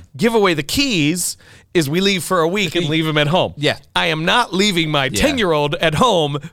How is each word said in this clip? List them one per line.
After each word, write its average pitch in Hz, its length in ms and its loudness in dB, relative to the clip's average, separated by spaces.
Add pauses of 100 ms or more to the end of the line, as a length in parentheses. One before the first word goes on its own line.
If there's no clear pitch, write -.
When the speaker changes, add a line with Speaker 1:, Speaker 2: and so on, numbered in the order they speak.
(160)
Speaker 1:
Give 214 180 0
away 196 200 4
the 156 100 -2
keys 180 720 -2 (380)
is 156 160 2
we 170 120 0
leave 196 220 0
for 185 160 0
a 160 80 2
week 180 280 -2
and 175 100 0
Speaker 2:
<laughs> 143 40 -2
Speaker 1:
leave 160 180 0
'em 156 100 0
at 147 100 2
home. 143 300 0
Speaker 2:
Yeah. 143 200 0 (180)
Speaker 1:
I 180 120 0
am 156 180 -2
not 220 280 0
leaving 175 360 0
my 143 160 0
Speaker 2:
Yeah. - 160 -2
Speaker 1:
ten-year-old 170 540 0
at 160 200 0
home 156 440 2 (140)